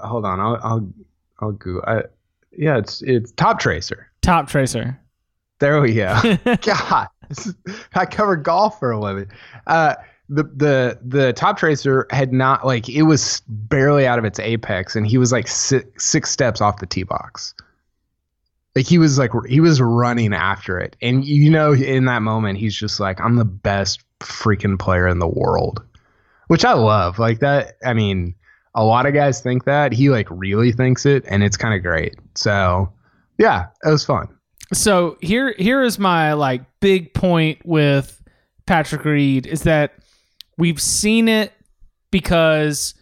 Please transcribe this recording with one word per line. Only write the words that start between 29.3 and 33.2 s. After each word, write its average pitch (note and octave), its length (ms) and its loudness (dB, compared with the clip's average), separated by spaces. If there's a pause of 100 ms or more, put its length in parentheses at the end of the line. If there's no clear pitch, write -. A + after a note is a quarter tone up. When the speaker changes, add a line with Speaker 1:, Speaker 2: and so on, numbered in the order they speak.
Speaker 1:
think B2+ 240 -4
that. C#3+ 280 0
He, C3+ 180 4
like, A2 200 0
really G2 400 0
thinks B2+ 360 0
it, C#3+ 200 2
and G2 160 0
it's G2+ 140 0
kinda A2 240 -2
great. E2+ 340 -4 (220)
So, F#2+ 520 0 (480)